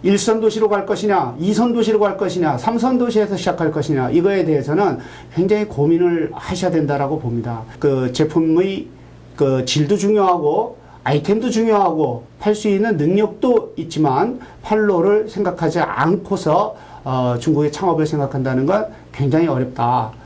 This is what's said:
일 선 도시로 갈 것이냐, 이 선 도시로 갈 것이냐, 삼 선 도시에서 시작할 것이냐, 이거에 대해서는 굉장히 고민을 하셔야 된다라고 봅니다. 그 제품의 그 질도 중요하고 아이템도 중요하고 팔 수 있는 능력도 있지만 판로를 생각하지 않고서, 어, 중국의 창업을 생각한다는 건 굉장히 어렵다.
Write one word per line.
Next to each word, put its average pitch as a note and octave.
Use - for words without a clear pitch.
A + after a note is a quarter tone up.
일 G3
선 A3+
도시로 G#3+
갈 G3
것이냐, F#3
이 F#3
선 A#3
도시로 G#3+
갈 G3
것이냐, E3+
삼 A#3
선 B3
도시에서 G#3+
시작할 E3
것이냐, C#3
이거에 F3+
대해서는 D3+
굉장히 G#3
고민을 E3
하셔야 F#3+
된다라고 D3
봅니다. A#2
그 C3
제품의 E3
그 C3
질도 D3+
중요하고 F#3
아이템도 F#3+
중요하고 F#3+
팔 G#3+
수 G#3+
있는 G3+
능력도 G#3
있지만 D#3+
판로를 G#3
생각하지 F3
않고서, F#3+
어, B2+
중국의 D3
창업을 D#3
생각한다는 C3+
건 G#3
굉장히 D3+
어렵다. B2